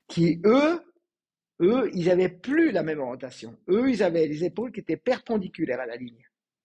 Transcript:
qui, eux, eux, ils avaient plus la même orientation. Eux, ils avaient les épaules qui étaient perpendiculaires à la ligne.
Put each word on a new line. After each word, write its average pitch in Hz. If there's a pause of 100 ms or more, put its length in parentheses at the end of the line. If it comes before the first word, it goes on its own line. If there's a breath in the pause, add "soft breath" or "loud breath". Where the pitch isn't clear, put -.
qui, 170
eux, 294 (800)
eux, 226
ils 175
avaient 180
plus 302
la 175
même 156
orientation. 123 (120)
Eux, 240
ils 214
avaient 165
les 151
épaules 208
qui 202
étaient 156
perpendiculaires 180
à 127
la 120
ligne. 120 (420)